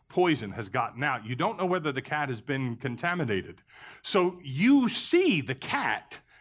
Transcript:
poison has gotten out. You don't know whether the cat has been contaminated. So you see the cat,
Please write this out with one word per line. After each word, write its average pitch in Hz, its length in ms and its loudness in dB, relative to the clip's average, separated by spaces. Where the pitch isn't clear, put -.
poison 156 440 0
has 98 180 -8
gotten 123 320 -4
out. 127 240 -2
You 123 100 -6
don't 156 220 -2
know 185 80 0
whether 170 260 0
the 131 80 -6
cat 151 300 -4
has 113 100 -6
been 135 360 -4
contaminated. 123 840 -4
So 180 420 2
you 220 460 4
see 330 540 2
the 131 120 -4
cat, - 640 -4